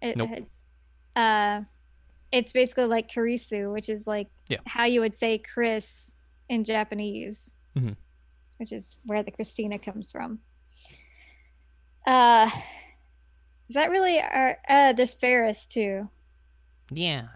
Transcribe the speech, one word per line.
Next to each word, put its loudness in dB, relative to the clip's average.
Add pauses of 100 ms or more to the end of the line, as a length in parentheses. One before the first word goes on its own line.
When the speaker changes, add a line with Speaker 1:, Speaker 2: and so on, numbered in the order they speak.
Speaker 1:
It, -4
Speaker 2:
Nope. -2
Speaker 1:
it's, -16 (520)
uh, 2 (720)
it's 0
basically, 2
like, 0
Kurisu, -4
which -8
is, -8
like, -4 (200)
Speaker 2:
Yeah. -2
Speaker 1:
how -2
you 4
would 0
say 0
Chris -6 (340)
in -2
Japanese, -6 (180)
Speaker 2:
Mm-hmm. -2 (680)
Speaker 1:
which -12
is -12
where -2
the -12
Christina -6
comes -14
from. -10 (1700)
Uh, 8 (1160)
is -8
that 2
really 2
our, 0 (100)
uh, 8
this 2
Ferris 2
too? -4 (800)
Speaker 2:
Yeah. -4